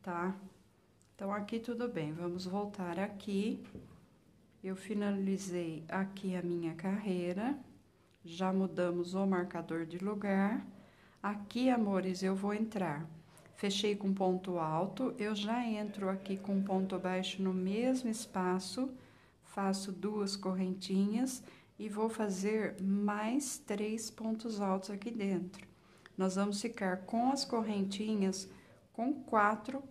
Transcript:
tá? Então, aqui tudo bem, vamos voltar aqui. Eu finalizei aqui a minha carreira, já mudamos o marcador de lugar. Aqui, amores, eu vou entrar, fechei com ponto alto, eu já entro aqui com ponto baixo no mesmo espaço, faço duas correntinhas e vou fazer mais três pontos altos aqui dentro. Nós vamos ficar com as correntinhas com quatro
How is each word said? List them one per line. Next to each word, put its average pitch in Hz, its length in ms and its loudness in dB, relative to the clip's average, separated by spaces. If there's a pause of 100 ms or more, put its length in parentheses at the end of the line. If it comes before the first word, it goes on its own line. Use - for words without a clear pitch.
tá? 180 320 -2 (800)
Então, 196 200 -4
aqui 208 260 -4
tudo 240 300 -4
bem, 156 240 -2
vamos 175 340 -4
voltar 190 540 -4
aqui. 202 640 -2 (960)
Eu 190 140 -4
finalizei 190 1120 0
aqui 190 480 -2
a 175 60 -2
minha 170 340 0
carreira, 196 840 0 (640)
já 180 280 0
mudamos 175 640 2
o 196 120 2
marcador 175 580 0
de 165 140 -8
lugar. 202 680 2 (560)
Aqui, 208 480 0
amores, 190 540 4
eu 190 140 2
vou 202 180 0
entrar, 185 500 0 (520)
fechei 208 400 2
com 196 180 2
ponto 185 440 2
alto, 165 600 0
eu 208 160 0
já 220 320 0
entro 208 420 -2
aqui 196 280 -2
com 196 260 2
ponto 190 340 2
baixo 185 460 0
no 190 100 4
mesmo 220 560 2
espaço, 185 800 0 (540)
faço 196 500 0
duas 196 420 0
correntinhas 190 1080 2 (380)
e 208 100 -6
vou 214 200 2
fazer 214 720 0
mais 208 760 2
três 214 540 -4
pontos 220 500 -2
altos 196 300 2
aqui 202 220 -6
dentro. 196 520 -2 (540)
Nós 185 160 2
vamos 202 260 2
ficar 190 420 -2
com 247 280 2
as 277 140 2
correntinhas 208 1080 0 (420)
com 247 220 0
quatro 220 640 2 (100)